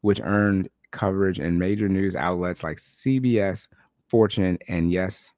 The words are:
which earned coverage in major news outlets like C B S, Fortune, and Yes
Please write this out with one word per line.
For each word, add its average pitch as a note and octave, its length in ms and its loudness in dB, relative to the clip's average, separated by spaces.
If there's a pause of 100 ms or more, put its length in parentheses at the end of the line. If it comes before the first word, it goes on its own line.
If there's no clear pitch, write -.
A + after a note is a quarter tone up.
which G2+ 220 2
earned G2+ 480 2 (220)
coverage F#2+ 460 0
in E2+ 200 0
major G2+ 300 0
news F#2+ 280 0
outlets F2+ 460 -4
like D#2 160 -8
C - 400 -4
B B2 200 2
S, G2 300 -2 (400)
Fortune, G2+ 500 4 (100)
and E2+ 220 0
Yes F#2 480 -4